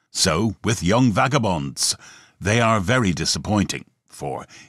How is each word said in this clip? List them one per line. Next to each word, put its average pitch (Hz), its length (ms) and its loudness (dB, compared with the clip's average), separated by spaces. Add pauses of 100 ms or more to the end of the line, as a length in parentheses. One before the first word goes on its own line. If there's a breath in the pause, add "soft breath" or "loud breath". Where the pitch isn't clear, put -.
(120)
So 95 500 0
with 110 220 -2
young 110 300 4
vagabonds. 104 840 -2 (420 loud breath)
They 107 220 0
are 113 220 4
very 104 320 2
disappointing, 87 720 -2 (240)
for - 360 -10 (240 loud breath)